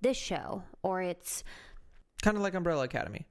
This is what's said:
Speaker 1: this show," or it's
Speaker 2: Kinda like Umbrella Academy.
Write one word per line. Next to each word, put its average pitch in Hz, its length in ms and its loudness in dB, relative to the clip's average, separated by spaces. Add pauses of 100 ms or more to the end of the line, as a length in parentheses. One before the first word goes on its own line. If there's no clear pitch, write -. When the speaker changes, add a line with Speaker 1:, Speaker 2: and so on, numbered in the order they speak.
Speaker 1:
this 247 160 4
show," - 460 -4 (200)
or 185 180 2
it's - 440 -4 (760)
Speaker 2:
Kinda 208 200 6
like 196 120 2
Umbrella 170 300 2
Academy. 120 480 -2